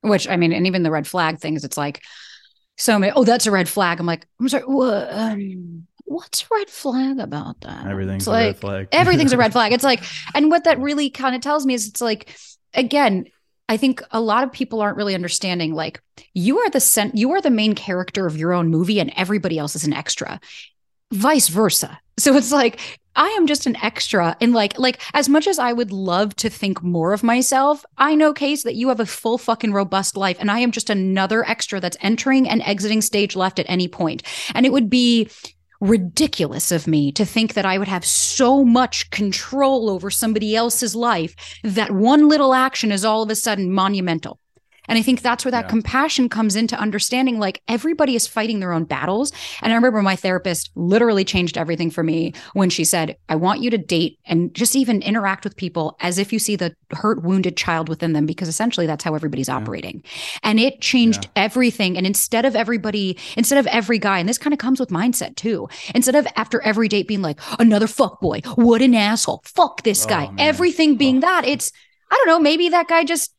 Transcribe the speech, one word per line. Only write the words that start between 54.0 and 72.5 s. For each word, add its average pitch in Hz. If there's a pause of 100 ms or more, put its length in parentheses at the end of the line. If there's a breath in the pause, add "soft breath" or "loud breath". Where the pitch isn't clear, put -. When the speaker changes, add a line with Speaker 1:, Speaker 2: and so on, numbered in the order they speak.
Speaker 1:
and 170
just 240
even 240
interact 202
with 202
people 165
as 180
if 196
you 220
see 208
the 170 (160)
hurt, 214
wounded 180
child 165
within 165
them," 151
because 165
essentially 196
that's 151
how 156
everybody's 147
Speaker 2:
Yeah. 131
Speaker 1:
operating. 107 (400 loud breath)
And 220
it 269
changed 226
Speaker 2:
Yeah. 190
Speaker 1:
everything. 214
And 185
instead 226
of 262
everybody, 208 (200 loud breath)
instead 254
of 233
every 214
guy, 196
and 175
this 247
kinda 294
comes 262
with 247
mindset 208
too, 214 (260 loud breath)
instead 254
of 294
after 220
every 214
date 202
being 202
like, 151 (220 loud breath)
"Another 214
fuckboy, - (140 loud breath)
what 233
an 254
asshole, 214
fuck -
this 202
Speaker 2:
Oh, -
Speaker 1:
guy," 165
Speaker 2:
man. -
Speaker 1:
everything 302
being 262
Speaker 2:
Oh. -
Speaker 1:
that, 339
it's, - (400 soft breath)
I 392
don't 508
know, 330
maybe 320